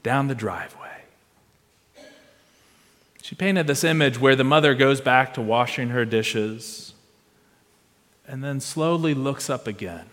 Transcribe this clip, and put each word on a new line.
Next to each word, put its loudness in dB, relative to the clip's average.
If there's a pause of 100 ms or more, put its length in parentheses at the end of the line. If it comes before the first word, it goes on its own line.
down 0
the -4
driveway. -10 (2250)
She -16
painted 0
this 0
image 2
where 6
the 2
mother 6
goes 4
back 2
to -4
washing 0
her 0
dishes -4 (1300)
and -10
then -4
slowly 0
looks -4
up -4
again. -10